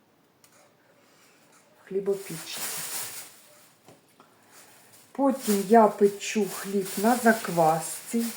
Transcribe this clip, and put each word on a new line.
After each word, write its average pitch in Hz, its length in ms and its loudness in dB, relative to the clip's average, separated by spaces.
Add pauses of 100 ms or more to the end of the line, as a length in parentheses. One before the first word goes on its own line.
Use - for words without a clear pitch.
(1800)
В - 40 -20
хлібопічці. 190 720 -6 (2500)
Потім 226 560 0
я 220 200 8
печу 202 600 2
хліб 196 380 -4 (100)
на 220 180 2
заквасці. 196 1120 0 (120)